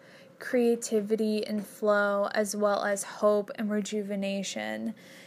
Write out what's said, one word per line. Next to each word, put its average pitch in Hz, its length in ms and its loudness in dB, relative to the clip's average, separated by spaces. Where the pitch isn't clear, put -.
creativity 220 1080 0
and 208 200 -4
flow, 202 680 2
as 214 220 0
well 208 280 2
as 202 200 -2
hope 208 520 2
and 208 140 -4
rejuvenation. 208 1300 -4